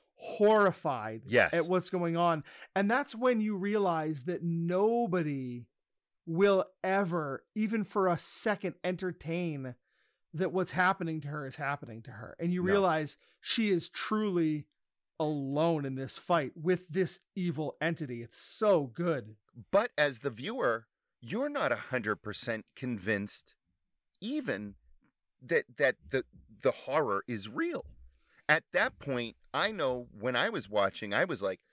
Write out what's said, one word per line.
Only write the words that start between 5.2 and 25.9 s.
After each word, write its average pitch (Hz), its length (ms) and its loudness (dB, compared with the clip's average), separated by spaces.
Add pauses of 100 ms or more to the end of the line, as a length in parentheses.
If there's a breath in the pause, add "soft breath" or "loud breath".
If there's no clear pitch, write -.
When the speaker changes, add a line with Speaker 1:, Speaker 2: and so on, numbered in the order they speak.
Speaker 1:
will 190 400 4 (180)
ever, 175 600 0 (120)
even 214 280 0
for 190 240 2
a 175 100 2
second, - 680 -4
entertain 170 920 -4 (580)
that 165 200 -2
what's 180 180 0
happening 175 500 0
to 143 60 -8
her 147 180 -6
is 131 120 -10
happening 135 460 -6
to - 80 -16
her. 107 280 -14
And 175 140 0
you 180 100 0
Speaker 2:
No. 185 80 4
Speaker 1:
realize 165 460 2 (240 soft breath)
she 220 280 0
is 170 200 0
truly 175 760 0 (540)
alone 151 640 0
in 135 100 -4
this 131 220 -6
fight 160 380 0
with 180 340 0
this 185 300 -2 (160)
evil 160 460 -4
entity. 143 400 -4
It's - 180 -14
so 185 480 4
good. 120 480 -2 (360)
Speaker 2:
But 220 260 4
as 143 220 2
the 135 100 -2
viewer, 120 580 -2 (320)
you're 226 300 -2
not 220 220 0
a 113 40 2
hundred 107 420 -2
percent 110 480 -6 (100)
convinced 104 800 -4 (680)
even 170 540 -4 (680)
that, 143 240 0 (120)
that 131 200 2 (120)